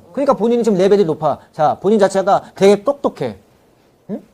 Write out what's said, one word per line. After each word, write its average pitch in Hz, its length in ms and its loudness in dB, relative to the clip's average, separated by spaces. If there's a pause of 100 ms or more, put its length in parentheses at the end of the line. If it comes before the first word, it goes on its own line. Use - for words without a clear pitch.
(120)
그러니까 269 220 0
본인이 233 300 -2
지금 208 140 0
레벨이 196 260 2
높아. 151 340 -4 (140)
자, 143 280 -2
본인 208 200 0
자체가 190 560 0
되게 202 260 2
똑똑해. 151 540 -6 (760)
응? 233 120 -12 (120)